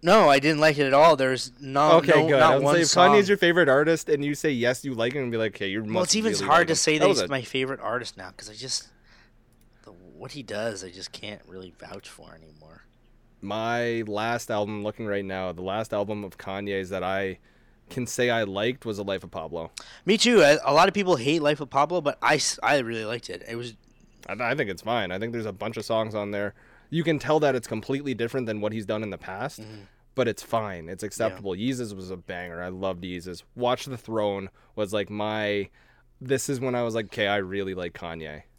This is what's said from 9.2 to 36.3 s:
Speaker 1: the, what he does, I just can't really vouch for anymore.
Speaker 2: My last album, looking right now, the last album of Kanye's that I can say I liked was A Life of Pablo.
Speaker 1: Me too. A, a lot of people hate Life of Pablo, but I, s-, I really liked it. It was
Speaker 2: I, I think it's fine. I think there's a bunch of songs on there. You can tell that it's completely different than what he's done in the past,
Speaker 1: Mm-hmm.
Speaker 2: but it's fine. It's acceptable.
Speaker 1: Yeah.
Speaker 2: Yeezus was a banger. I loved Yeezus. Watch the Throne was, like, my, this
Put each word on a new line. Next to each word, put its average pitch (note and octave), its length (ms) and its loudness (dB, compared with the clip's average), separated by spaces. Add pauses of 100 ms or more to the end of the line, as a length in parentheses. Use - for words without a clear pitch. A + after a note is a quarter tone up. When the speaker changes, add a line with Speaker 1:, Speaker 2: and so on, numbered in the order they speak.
Speaker 1:
the, G#2+ 80 -20
what F2+ 400 -18
he C#3+ 100 -14
does, G#2 400 -6
I F#2 80 -14
just F#2 220 -16
can't G#2 340 -14
really F#2 320 -16
vouch G2 300 -18
for D#2+ 260 -20
anymore. D#2+ 480 -20 (580)
Speaker 2:
My A2+ 680 -2
last A2+ 420 -4
album, G#2 320 -2
looking G#2+ 240 -8
right G2+ 180 -4
now, F#2+ 280 -6
the E2+ 100 -10
last G2+ 300 -4
album G#2 320 -4
of F2+ 120 -16
Kanye's G2 540 -6
that F#2 140 -4
I F#2+ 340 -4 (500)
can B2 180 -8
say B2 240 -2
I A2+ 120 2
liked G#2 420 -4
was G#2+ 140 -6
A G#2 60 -6
Life F#2+ 180 -4
of F2+ 80 -16
Pablo. D#2+ 400 -8 (340)
Speaker 1:
Me G3+ 140 2
too. A3+ 240 6
A, D3 220 8
a C#3 80 2
lot E3 160 6
of F#3+ 60 -4
people F#3 200 2
hate C#3+ 280 0
Life D3 180 0
of C#3 100 -12
Pablo, D#3 300 2
but C#3+ 220 -2
I, C#3 140 4
s-, - 260 -2
I C#3+ 160 2
really A2+ 260 -4
liked A2+ 260 -8
it. F#2 180 -14
It A#2 60 -10
was A#2 200 -10 (540)
Speaker 2:
I, - 40 -8 (180)
I C3 60 0
think C3+ 120 -4
it's F2+ 140 -8
fine. G#2+ 300 -2
I F#2+ 80 -6
think A#2 120 -6
there's A#2 140 -6
a G#2 60 -8
bunch A2 240 -8
of A2+ 80 -8
songs A2 320 -2
on G#2 160 -6
there. G2+ 220 -6 (360)
You D#3+ 140 -2
can D#3 140 0
tell D#3 220 0
that C#3+ 140 2
it's A#2+ 140 -4
completely C3+ 460 -4
different A#2 320 -4
than A2 140 -4
what G#2+ 120 -2
he's A2 140 -6
done G#2+ 160 -4
in G#2+ 80 -6
the F2+ 80 -10
past, G#2 420 -10
Speaker 1:
Mm-hmm. G#2+ 220 -18 (320)
Speaker 2:
but B2 140 0
it's G#2 140 -6
fine. G2 480 -6
It's F#2 120 -12
acceptable. G2+ 540 -4
Speaker 1:
Yeah. A#2 160 -4
Speaker 2:
Yeezus A#2+ 240 -8
was F#2 140 -12
a F#2 80 -10
banger. F2 440 -10
I F2+ 60 -8
loved F#2 340 -6
Yeezus. F2+ 400 -10 (140)
Watch A#2+ 300 -2
the C3 100 -10
Throne G#2 540 -4 (260)
was, G#2 160 -4
like, G#2 160 -2
my, G#2 640 -4 (500)
this C3 300 -2